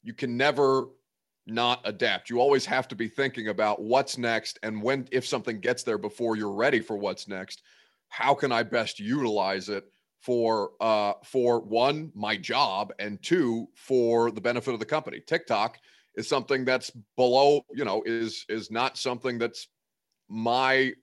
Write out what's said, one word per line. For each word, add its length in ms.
you 100
can 240
never 520
not 380
adapt. 440
You 100
always 260
have 240
to 60
be 120
thinking 400
about 340
what's 360
next, 460
and 180
when, 300
if 140
something 340
gets 240
there 140
before 380
you're 160
ready 300
for 160
what's 300
next, 360
how 240
can 180
I 120
best 360
utilize 680
it 160
for, 520
uh, 320
for 380
one, 520
my 220
job, 640
and 240
two, 520
for 560
the 100
benefit 320
of 60
the 60
company? 400
TikTok 540
is 120
something 380
that's 260
below, 460
you 120
know, 200
is, 440
is 200
not 280
something 400
that's 300
my 640